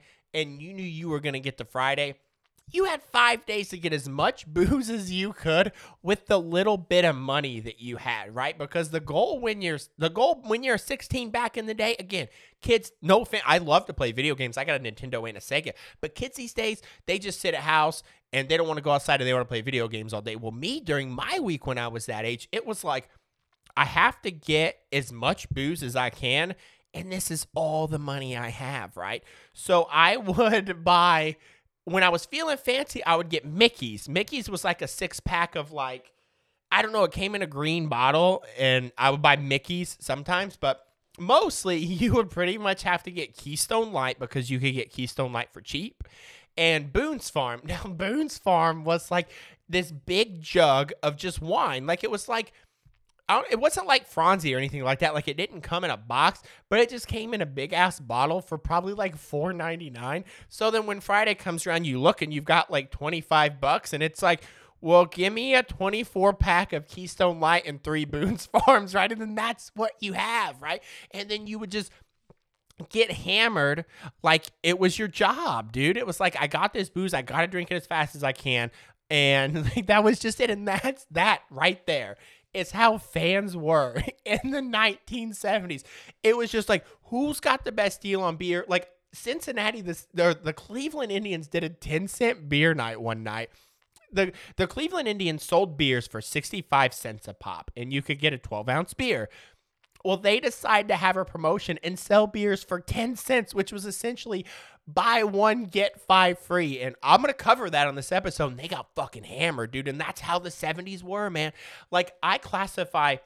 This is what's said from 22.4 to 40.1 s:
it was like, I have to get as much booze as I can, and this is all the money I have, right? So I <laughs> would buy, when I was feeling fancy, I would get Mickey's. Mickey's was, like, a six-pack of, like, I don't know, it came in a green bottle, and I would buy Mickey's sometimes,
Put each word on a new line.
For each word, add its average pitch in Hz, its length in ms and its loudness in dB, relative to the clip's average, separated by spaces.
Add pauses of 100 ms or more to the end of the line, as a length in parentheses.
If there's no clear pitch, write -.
it 226 120 -6
was 214 200 -8
like, 135 240 -4 (680)
I 139 100 4
have 165 360 2
to 196 100 -6
get 156 460 0 (140)
as 131 200 -4
much 120 380 -4
booze 147 340 -4
as 123 120 -6
I 123 140 0
can, 143 460 -2 (380)
and 185 180 -10
this 185 200 -6
is 156 240 -6
all 156 320 0
the 156 120 -4
money 135 380 -6
I 120 120 -6
have, 127 480 -10
right? 101 260 -8 (300)
So 175 380 2
I 165 260 6
<laughs> - 0 -
would 196 640 0
buy, 170 540 4 (480)
when 185 180 2
I 180 60 8
was 170 160 2
feeling 302 320 -2
fancy, 262 460 -2
I 165 120 4
would 170 140 0
get 156 160 -4
Mickey's. 147 600 0
Mickey's 208 420 -4
was, 190 140 -6
like, 175 180 -2
a 143 60 -4
six-pack - 680 -4
of, 151 160 -6
like, 131 400 -10 (600)
I 196 100 6
don't 220 120 -2
know, 214 100 4
it 165 80 4
came 202 240 -4
in 202 60 -4
a 170 60 -2
green 156 400 -2
bottle, 147 560 4 (140)
and 127 400 2
I 131 120 6
would 143 120 2
buy 143 160 8
Mickey's 143 640 -4
sometimes, 180 560 -4